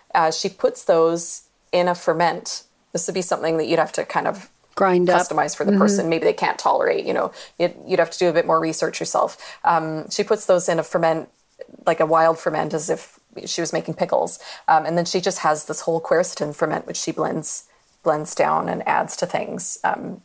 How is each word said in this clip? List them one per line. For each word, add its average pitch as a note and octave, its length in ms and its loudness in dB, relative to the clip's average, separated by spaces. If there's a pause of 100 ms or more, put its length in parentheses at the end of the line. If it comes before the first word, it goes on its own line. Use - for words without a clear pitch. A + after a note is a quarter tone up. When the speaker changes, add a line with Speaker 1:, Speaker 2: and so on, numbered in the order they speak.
(140)
Speaker 1:
uh, D#3+ 160 4
she F#3 180 -2
puts - 360 -2
those E3+ 580 2 (300)
in F3+ 160 4
a F3 60 2
ferment. E3+ 680 0 (300)
This E3+ 140 -4
would F3+ 80 -4
be F#3 80 -2
something E3 360 0
that D#3 80 0
you'd E3 120 2
have D#3 140 0
to - 120 -4
kind D3 220 -2
of - 220 -6 (260)
Speaker 2:
Grind F3+ 360 4
up. F3 100 6
Speaker 1:
customize D#3 360 -2
for - 80 -2
the G3+ 80 2
Speaker 2:
Mm-hmm. G3 80 4
Speaker 1:
person. G3+ 280 2
Maybe E3 160 0
they - 80 4
can't - 260 -2
tolerate, - 460 0
you - 80 -2
know, - 180 -2 (280)
you'd, F3 160 0 (120)
you'd F3+ 140 0
have - 100 2
to - 80 -10
do F3+ 100 4
a D#3+ 40 0
bit E3 140 2
more E3 140 4
research D#3+ 400 -2
yourself. - 360 -2 (280)
Um, D#3+ 460 0
she G#3 140 -2
puts G#3 220 0
those F3+ 220 4
in E3+ 100 2
a D#3+ 40 2
ferment, E3 460 0 (580)
like E3 140 2
a D#3+ 60 2
wild D#3+ 320 4
ferment, D#3+ 360 -2
as D#3+ 160 -2
if - 280 -6 (280)
she - 140 -4
was D#3+ 120 -4
making D#3 220 -4
pickles. - 440 0 (300)
Um, D#3 180 4
and E3 120 0
then F3 60 2
she F3+ 160 -2
just F3+ 200 -2
has D#3 260 0
this D#3 160 -4
whole E3 180 0
quercetin E3 540 0
ferment, D#3 320 -2
which - 100 -8
she - 160 -6
blends, - 520 -4 (400)
blends D3+ 300 0
down D#3+ 340 2
and F3 180 -4
adds - 300 0
to F3 100 -2
things, - 560 -6
um, - 420 -4